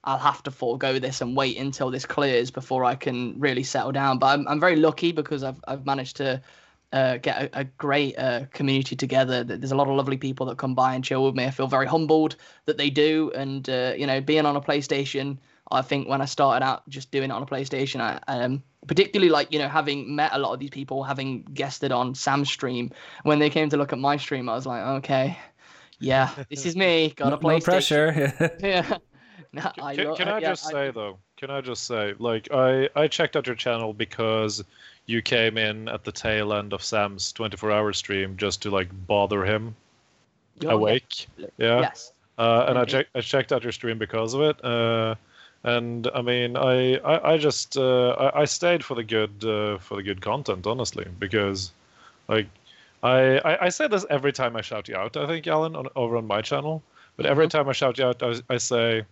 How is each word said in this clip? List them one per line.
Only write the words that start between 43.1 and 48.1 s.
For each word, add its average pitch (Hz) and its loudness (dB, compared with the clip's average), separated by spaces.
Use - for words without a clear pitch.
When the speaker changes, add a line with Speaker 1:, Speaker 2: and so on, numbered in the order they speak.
Speaker 3:
I 127 -2
checked 135 0
out 123 0
your 117 -6
stream 113 -4
because 113 -2
of 143 2
it. 151 2
Uh, 113 0
and, 120 -2
I 127 -2
mean, 123 0
I, 127 4
I, 151 2
I 160 4
just, 147 -2
uh, 127 4